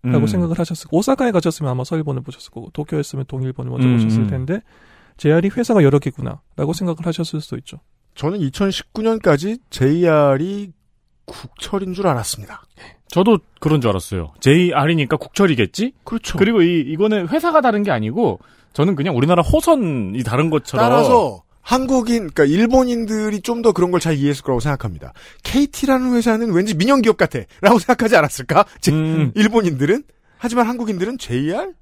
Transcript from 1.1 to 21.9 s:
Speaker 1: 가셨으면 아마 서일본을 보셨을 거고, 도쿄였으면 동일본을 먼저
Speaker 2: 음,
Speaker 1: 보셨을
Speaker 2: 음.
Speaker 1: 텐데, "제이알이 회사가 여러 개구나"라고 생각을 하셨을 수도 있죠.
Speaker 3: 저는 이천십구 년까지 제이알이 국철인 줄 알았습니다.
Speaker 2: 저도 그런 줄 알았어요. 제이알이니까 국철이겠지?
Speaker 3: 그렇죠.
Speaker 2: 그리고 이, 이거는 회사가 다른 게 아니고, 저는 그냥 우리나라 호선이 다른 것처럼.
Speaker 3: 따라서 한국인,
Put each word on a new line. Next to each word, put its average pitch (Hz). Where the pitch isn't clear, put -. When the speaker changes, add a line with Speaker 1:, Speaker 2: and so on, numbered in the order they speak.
Speaker 1:
가셨으면 160
아마 127
서일본을 147
보셨을 -
거고, 113
도쿄였으면 147
동일본을 131
먼저 127
Speaker 2:
음, 123
Speaker 1:
보셨을 110
Speaker 2:
음. 104
Speaker 1:
텐데, 131
"제이알이 165
회사가 233
여러 139
개구나"라고 139
생각을 165
하셨을 165
수도 131
있죠. -
Speaker 3:
저는 185
이천십구 196
년까지 214
제이알이 156
국철인 -
줄 196
알았습니다. 113
Speaker 2:
저도 196
그런 151
줄 117
알았어요. 90
제이알이니까 151
국철이겠지? 185
Speaker 3:
그렇죠. -
Speaker 2:
그리고 196
이, 175
이거는 175
회사가 311
다른 208
게 190
아니고, 120
저는 170
그냥 147
우리나라 160
호선이 151
다른 131
것처럼. 151
Speaker 3:
따라서 147
한국인, 240